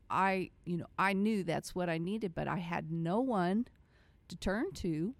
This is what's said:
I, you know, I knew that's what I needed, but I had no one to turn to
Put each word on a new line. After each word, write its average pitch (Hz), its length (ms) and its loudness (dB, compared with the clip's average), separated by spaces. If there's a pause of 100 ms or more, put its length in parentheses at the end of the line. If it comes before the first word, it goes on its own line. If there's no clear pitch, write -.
(120)
I, 185 400 2 (120)
you 175 140 -2
know, 160 80 -6 (140)
I 190 140 4
knew 202 300 2
that's - 300 -2
what 180 160 0
I 165 80 2
needed, 190 380 -2
but 151 120 -2
I 143 100 0
had 170 340 -4
no 165 280 0
one 214 480 2 (600)
to - 80 -12
turn 226 380 -2
to 170 460 -2